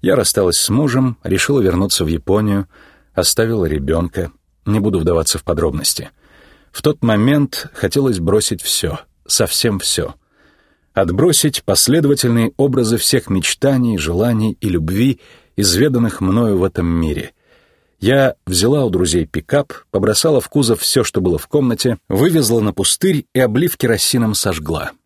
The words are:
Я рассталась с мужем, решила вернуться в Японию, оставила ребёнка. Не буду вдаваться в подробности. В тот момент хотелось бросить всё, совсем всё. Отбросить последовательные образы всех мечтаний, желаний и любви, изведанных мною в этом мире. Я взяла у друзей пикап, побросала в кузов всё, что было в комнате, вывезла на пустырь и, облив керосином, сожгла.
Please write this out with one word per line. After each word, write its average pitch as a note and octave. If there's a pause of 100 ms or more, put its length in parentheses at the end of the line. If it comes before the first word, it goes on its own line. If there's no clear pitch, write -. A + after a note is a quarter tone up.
Я F#2
рассталась F#2+
с -
мужем, B2+
решила A#2
вернуться F#2
в D#2+
Японию, G2 (460)
оставила A2
ребёнка. D#2+ (340)
Не G#2
буду G2
вдаваться E2
в D#2
подробности. D#2 (600)
В -
тот D3+
момент B2+
хотелось A#2+
бросить F#2
всё, - (260)
совсем G#2
всё. - (760)
Отбросить B2+
последовательные B2
образы B2
всех -
мечтаний, A#2
желаний G#2
и -
любви, F#2+ (340)
изведанных A#2
мною G2+
в F2+
этом F2+
мире. E2 (720)
Я C3+ (100)
взяла G#2+
у A#2+
друзей F2
пикап, - (180)
побросала A#2
в -
кузов A#2
всё, -
что -
было F2
в -
комнате, B2 (100)
вывезла B2
на G#2
пустырь D3+
и, B2+
облив B2+
керосином, A2+
сожгла. D#2 (140)